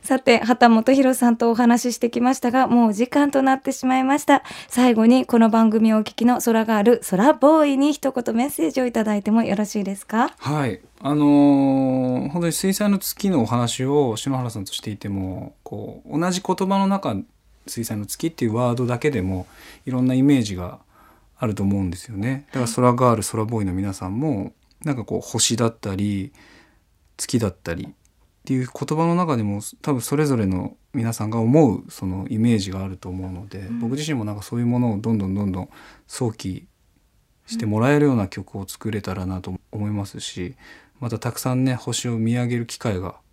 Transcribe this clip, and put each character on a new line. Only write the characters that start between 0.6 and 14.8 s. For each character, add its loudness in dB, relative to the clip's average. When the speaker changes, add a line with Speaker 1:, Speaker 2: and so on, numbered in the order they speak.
Speaker 1:
基 4
博 4
さ 4
ん 4
と 2
お 0
話 4
し -6
し -16
て 0
き -2
ま 2
し -2
た 0
が、 4
も 6
う 4
お -2
時 0
間 2
と 2
な 4
っ -12
て -4
し -8
ま 2
い 0
ま 2
し -4
た。 6
最 4
後 4
に 6
こ 2
の 8
番 4
組 4
を 4
お 4
聞 -4
き -2
の 4
空 2
ガ 2
ー 2
ル、 4
空 4
ボ 6
ー 2
イ 0
に 4
一 -2
言 -4
メ 0
ッ -6
セ -2
ー -4
ジ -2
を 0
い -4
た 0
だ 0
い -4
て -2
も 4
よ 0
ろ 0
し -6
い -4
で -6
す -18
か？ 0
Speaker 2:
は -2
い。 -6
あ -2
の 2
ー、 4
本 -4
当 0
に 0
水 0
彩 0
の 2
月 -4
の 4
お 2
話 -2
を 2
篠 -4
原 -4
さ -10
ん -8
と -14
し -8
て -10